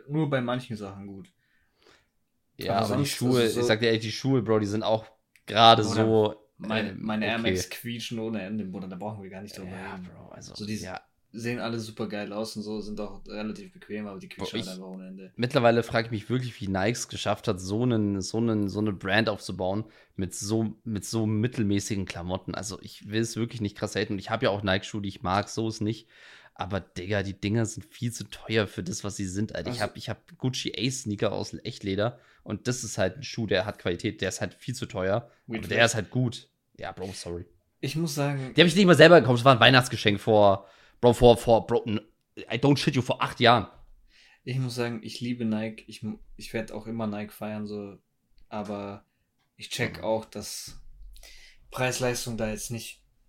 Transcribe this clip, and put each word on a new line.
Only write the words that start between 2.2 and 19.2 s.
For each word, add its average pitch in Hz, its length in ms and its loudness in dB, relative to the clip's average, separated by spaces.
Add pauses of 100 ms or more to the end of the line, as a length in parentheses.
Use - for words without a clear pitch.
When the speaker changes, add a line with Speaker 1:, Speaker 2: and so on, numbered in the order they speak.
Speaker 2:
Ja, 95 180 -4
Speaker 1:
Aber 98 100 2
Speaker 2:
aber 104 100 0
die 143 80 2
Speaker 1:
sonst, 139 120 -4
Speaker 2:
Schuhe, 123 240 2
Speaker 1:
also 110 140 2
so 120 60 0
Speaker 2:
ich 120 60 2
sag 107 140 2
dir 117 60 2
ehrlich, 110 160 2
die 107 100 -4
Schuhe, 131 300 2
Bro, 110 160 4
die 104 80 0
sind 104 160 -2
auch 110 240 0 (400)
gerade 113 360 10
Speaker 1:
Bruder, 110 220 2
Speaker 2:
so, 110 300 4 (240)
Speaker 1:
meine, 104 320 -4
Speaker 2:
ähm, 92 100 -12
Speaker 1:
meine 107 260 -2
Air 113 140 -2
Speaker 2:
okay. 113 120 0
Speaker 1:
Max 92 180 -2
quietschen 117 480 -10
ohne 110 240 -6
Ende, 104 240 -6
Bruder, 92 220 -10
da 92 80 -12
brauchen 104 260 -10
wir 95 80 -14
gar 95 100 -14
nicht 104 160 -16
drüber 92 140 -12
Speaker 2:
Ja, 95 240 -12
Speaker 1:
reden. 90 200 -14
Speaker 2:
Bro, - 180 -20
also, - 220 -18
Speaker 1:
So, 104 120 -10
die 107 100 -6
Speaker 2:
ja. 92 240 -10 (320)
Speaker 1:
sehen 117 280 -6
alle 113 200 -4
super 107 280 -8
geil 104 240 -8
aus 110 240 -6
und 104 60 -8
so, 107 200 -8
sind 104 180 -8
auch 98 260 -10
relativ 104 460 -8
bequem, 107 340 -10
aber 98 140 -10
die 92 60 -16
Speaker 2:
Bro, 101 180 -10
Speaker 1:
quietschen 107 160 -6
halt 101 80 -6
Speaker 2:
ich 92 60 -10
Speaker 1:
einfach 95 180 -14
ohne 92 160 -14
Ende. 95 280 -16
Speaker 2:
mittlerweile 117 460 4
frag 117 240 -2
ich 120 40 -10
mich 107 180 -6
wirklich, 123 320 -4
wie 95 80 -6
Nikes 98 400 0
geschafft - 400 -4
hat, 95 120 0
so 101 240 -2
einen, 104 360 2
so 95 180 -6
einen, 107 300 2
so 98 120 -4
eine 107 120 0
Brand 101 380 0